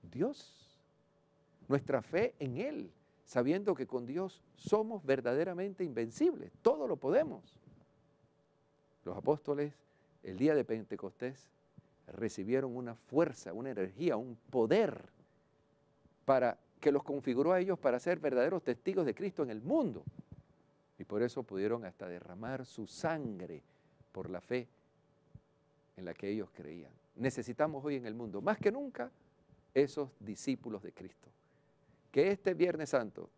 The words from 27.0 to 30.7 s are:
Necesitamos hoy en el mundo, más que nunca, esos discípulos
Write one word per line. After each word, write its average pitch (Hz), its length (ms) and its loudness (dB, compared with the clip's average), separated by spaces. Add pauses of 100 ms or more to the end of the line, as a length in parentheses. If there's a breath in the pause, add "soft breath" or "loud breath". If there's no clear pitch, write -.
Necesitamos 131 680 -2
hoy 147 120 -2
en 120 100 -6
el 107 80 -6
mundo, 107 280 -6
más 208 160 2
que 208 120 4
nunca, 262 400 -6 (640)
esos 139 380 2 (100)
discípulos 107 640 -6